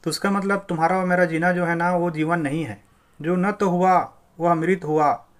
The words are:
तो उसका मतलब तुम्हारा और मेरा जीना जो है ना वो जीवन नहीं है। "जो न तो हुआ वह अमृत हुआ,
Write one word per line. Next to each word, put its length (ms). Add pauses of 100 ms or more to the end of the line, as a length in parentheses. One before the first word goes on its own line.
तो 80
उसका 200
मतलब 380
तुम्हारा 300
और 60
मेरा 200
जीना 280
जो 120
है 100
ना 220
वो 140
जीवन 300
नहीं 240
है। 200 (380)
"जो 140
न 160
तो 180
हुआ 420 (280)
वह 100
अमृत 340
हुआ, 420 (140)